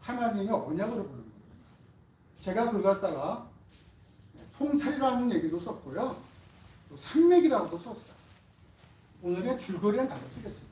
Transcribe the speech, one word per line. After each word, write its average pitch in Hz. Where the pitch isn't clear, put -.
하나님의 226
언약으로 202
보는 -
거예요. 123
제가 214
그걸 196
갖다가 175
통찰이라는 269
얘기도 160
썼고요. 175
또 -
산맥이라고도 311
썼어요. -
오늘의 185
줄거리는 208
다르게 -
쓰겠습니다. -